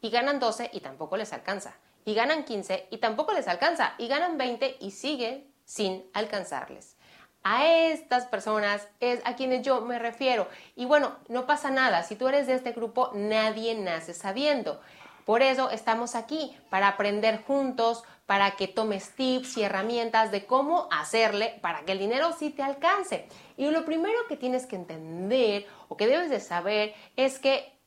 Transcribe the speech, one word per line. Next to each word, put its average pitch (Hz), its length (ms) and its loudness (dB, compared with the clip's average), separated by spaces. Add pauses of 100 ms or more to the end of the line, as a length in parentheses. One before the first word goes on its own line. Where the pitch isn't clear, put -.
y 226 80 -6
ganan 247 280 2
doce 240 360 -2
y 190 80 -10
tampoco 139 340 -8
les 214 160 -4
alcanza, 180 440 -8 (280)
y 214 100 -2
ganan 269 300 2
quince 190 480 -6
y 226 60 -10
tampoco 233 340 0
les 294 160 0
alcanza, 254 500 0
y 226 120 -6
ganan 320 280 0
veinte 254 440 -2
y 196 100 -8
siguen 262 580 -6 (140)
sin 190 400 -4 (100)
alcanzarles. 196 840 -8 (440)
A 247 260 4
estas 320 580 4
personas 208 600 0 (140)
es 240 240 0
a 247 140 -2
quienes 254 240 0
yo 254 180 2
me 240 180 -4
refiero. 233 520 0 (260)
Y 247 80 -6
bueno, 285 320 4 (140)
no 247 160 -2
pasa 285 260 0
nada. 240 320 4
Si 208 140 -8
tú 254 100 0
eres 269 200 4
de 254 80 2
este 254 180 -4
grupo, 233 400 -2
nadie 220 640 0
nace 170 380 -4
sabiendo. 247 680 -2 (420)
Por 226 180 4
eso 262 300 4
estamos 226 440 -2
aquí, 277 380 -6 (160)
para 196 200 4
aprender 208 560 0
juntos, 254 580 0 (220)
para 196 260 4
que 196 160 -4
tomes 208 480 -4
tips 254 420 -2
y 214 60 0
herramientas 220 680 0
de 196 140 -2
cómo 294 460 2
hacerle 208 680 0
para 160 220 -4
que 185 100 -2
el 190 60 -2
dinero 262 380 0
sí 302 120 -4
te - 120 -8
alcance. 330 680 0 (280)
Y 277 140 0
lo 320 160 0
primero 330 320 0 (100)
que 294 80 -6
tienes 254 300 -4
que - 100 -10
entender 185 880 -2 (220)
o - 80 -12
que 208 120 2
debes 320 220 2
de 220 120 -2
saber 208 520 -2 (220)
es 262 240 0
que 269 340 0 (120)